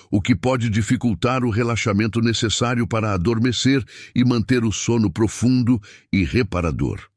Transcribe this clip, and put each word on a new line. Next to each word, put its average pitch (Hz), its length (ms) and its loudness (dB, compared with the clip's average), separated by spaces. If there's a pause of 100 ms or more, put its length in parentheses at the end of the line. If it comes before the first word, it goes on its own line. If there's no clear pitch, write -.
o 95 120 0
que 120 160 2
pode 120 340 0
dificultar 120 760 0
o 120 60 0
relaxamento 113 680 0
necessário 117 680 0
para 110 260 -2
adormecer 117 720 0 (300)
e - 100 2
manter 123 400 2
o 110 60 0
sono 113 400 0
profundo 113 720 0 (320)
e 98 100 2
reparador. 82 800 -2 (160)